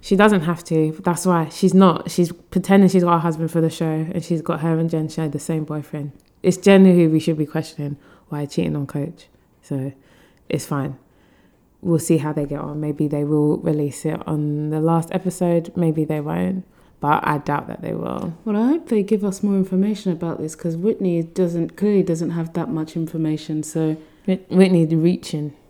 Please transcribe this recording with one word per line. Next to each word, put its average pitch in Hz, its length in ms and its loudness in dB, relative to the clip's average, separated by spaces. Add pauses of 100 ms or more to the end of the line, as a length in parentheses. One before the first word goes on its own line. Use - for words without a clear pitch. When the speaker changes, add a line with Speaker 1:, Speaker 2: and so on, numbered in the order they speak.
Speaker 1:
She - 140 0
doesn't 202 260 4
have 165 240 -4
to. 156 260 0 (120)
That's 175 220 -2
why 170 240 2
she's 180 240 2
not. 180 380 4
She's 175 200 0
pretending 190 580 4
she's 185 140 4
got 175 120 4
a 165 40 2
husband 160 300 -2
for 165 120 0
the 160 80 2
show, 160 440 -4
and 170 100 -4
she's 165 180 -2
got 160 180 -4
her 160 180 0
and 165 120 0
Jen 160 180 -2
share 156 220 -4
the 147 100 -6
same 156 240 -4
boyfriend. 147 480 -8 (320)
It's 175 140 2
Jen 196 280 8
who 175 240 6
we 156 100 2
should 156 180 -2
be 151 80 -2
questioning 147 520 -8 (300)
why 147 180 -6
cheating 160 300 -4
on 143 120 -4
Coach. 147 400 -8 (340)
So 139 320 -8 (560)
it's - 160 -4
fine. 139 320 -6 (840)
We'll 165 180 2
see 165 180 2
how 151 160 -2
they 147 120 -2
get 143 140 -8
on. 151 220 -8
Maybe 151 260 -2
they 147 160 -2
will 151 340 2
release 151 480 -2
it 156 220 -4
on 151 420 -2
the 156 120 -2
last 165 320 2
episode. 175 640 0
Maybe 160 280 0
they 156 160 -4
won't. 180 460 -4 (340)
But 147 280 0
I 147 120 0
doubt 147 280 -4
that - 140 -10
they - 120 -6
will. - 400 -6 (120)
Speaker 2:
Well, 214 100 -2
I 220 120 2
hope 320 220 0
they 214 140 2
give 196 200 0
us 196 200 -4
more 202 120 2
information 190 560 0
about 165 280 -4
this, 156 160 -6
'cause 165 220 -6
Whitney 180 460 0
doesn't, 170 540 -4
clearly 202 260 2
doesn't 165 280 -2
have 165 220 -6
that 165 160 -4
much 156 260 -6
information. 156 680 -4
So 156 340 -2 (280)
Speaker 1:
Whit-, 185 240 -2
Whitney 185 360 6
reaching. 156 680 -2 (160)